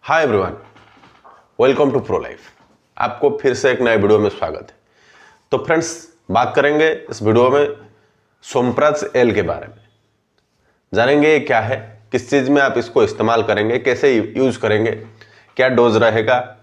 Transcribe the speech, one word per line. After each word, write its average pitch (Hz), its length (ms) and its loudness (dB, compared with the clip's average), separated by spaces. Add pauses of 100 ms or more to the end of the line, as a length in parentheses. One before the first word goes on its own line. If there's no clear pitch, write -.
Hi 156 180 0
everyone, 98 320 -2 (1040)
welcome 135 300 2
to 139 100 -2
Pro 95 180 -4
Life। - 240 -16 (540)
आपको 143 440 -2
फिर 131 120 0
से 127 180 0
एक 123 100 -2
नए 117 160 2
वीडियो 104 220 4
में 104 100 0
स्वागत - 400 -10
है। - 80 -20 (720)
तो 127 60 -2
फ्रेंड्स, 165 500 -4 (240)
बात 120 240 0
करेंगे 151 340 2 (220)
इस - 120 -12
वीडियो 117 260 4
में 143 260 0 (680)
सोमप्राज 127 640 0 (100)
एल 120 160 4
के 101 100 0
बारे 85 260 -6
में। - 140 -20 (1120)
जानेंगे 139 360 2
ये 151 100 4
क्या 123 200 0
है, 113 420 -8 (100)
किस 117 180 -4
चीज़ 135 220 2
में 143 100 4
आप 135 160 0
इसको 120 260 0
इस्तेमाल 113 400 0
करेंगे, 107 360 0
कैसे 127 380 0
यू-, 110 200 -4
यूज़ 127 220 -2
करेंगे, 107 320 0 (640)
क्या 131 140 2
डोज 120 280 4
रहेगा 113 420 2 (240)